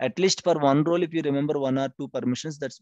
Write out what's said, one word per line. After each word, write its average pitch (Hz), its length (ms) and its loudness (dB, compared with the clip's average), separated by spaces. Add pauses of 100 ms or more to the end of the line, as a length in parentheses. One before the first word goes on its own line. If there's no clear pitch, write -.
At 127 180 -4
least 185 240 2
for 175 160 4
one 143 240 4
role, 170 200 2
if 165 100 -4
you 165 100 -2
remember 143 380 0
one 135 180 0
or 135 120 -2 (100)
two 139 80 -8
permissions, 127 500 -4
that's, 139 240 -8